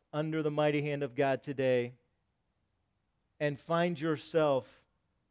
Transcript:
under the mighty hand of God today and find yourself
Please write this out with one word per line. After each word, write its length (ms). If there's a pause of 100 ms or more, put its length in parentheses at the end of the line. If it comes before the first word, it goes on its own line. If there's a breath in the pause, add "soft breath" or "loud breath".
(140)
under 300
the 80
mighty 320
hand 180
of 140
God 260
today 520 (1500)
and 200
find 400
yourself 840 (480)